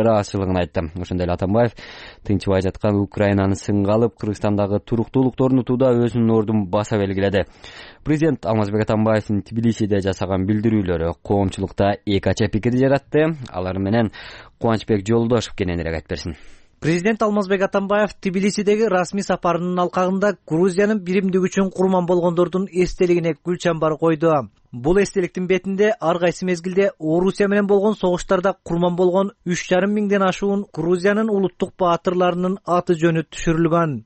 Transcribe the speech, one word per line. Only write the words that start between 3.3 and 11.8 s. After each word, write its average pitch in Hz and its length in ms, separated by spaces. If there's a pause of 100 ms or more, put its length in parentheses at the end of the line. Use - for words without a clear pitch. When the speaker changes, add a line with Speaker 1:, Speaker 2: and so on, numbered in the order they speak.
Speaker 1:
сынга 101 400
алып, 113 240
Кыргызстандагы 101 600
туруктуулукту 127 640
орнотууда 127 520
өзүнүн 117 380
ордун 107 320
баса 104 320
белгиледи. 98 480 (580)
Президент 151 400
Алмазбек 107 380
Атамбаевдин 107 600
Тбилисиде 110 580
жасаган 95 440
билдирүүлөрү 98 800
коомчулукта 98 840